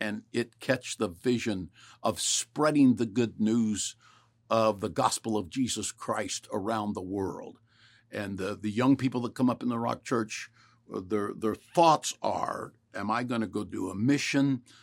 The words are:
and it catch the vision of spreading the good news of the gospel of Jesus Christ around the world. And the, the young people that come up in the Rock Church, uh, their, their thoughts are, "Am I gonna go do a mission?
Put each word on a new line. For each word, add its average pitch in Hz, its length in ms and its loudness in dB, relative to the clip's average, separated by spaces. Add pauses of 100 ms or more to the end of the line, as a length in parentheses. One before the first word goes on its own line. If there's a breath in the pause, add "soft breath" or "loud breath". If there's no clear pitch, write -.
and 107 220 -4 (100)
it 120 280 -4
catch - 360 -2
the 107 120 0
vision 98 600 -2 (340 loud breath)
of 113 160 0
spreading 147 760 4
the 120 100 0
good 107 360 0
news 107 560 2 (520 soft breath)
of 110 300 4
the 101 100 -4
gospel 110 480 0
of 95 140 -4
Jesus 110 400 -4
Christ - 640 -6
around 104 420 -2
the 98 80 -8
world. 90 560 -6 (540 soft breath)
And 98 260 -6
the, 104 160 -4
the 101 160 -4
young 123 260 4
people 127 260 -2
that 120 120 -6
come 123 160 2
up 117 100 -2
in 123 80 -2
the 120 120 0
Rock 117 240 -2
Church, 113 460 -2 (440 soft breath)
uh, 104 100 -6
their, 101 320 -2
their 107 200 -2
thoughts - 640 4
are, - 520 -2 (200)
"Am 101 160 -4
I 120 140 0
gonna 117 240 -2
go 101 160 -4
do 92 260 -6
a 92 60 -8
mission? 139 640 2 (200 soft breath)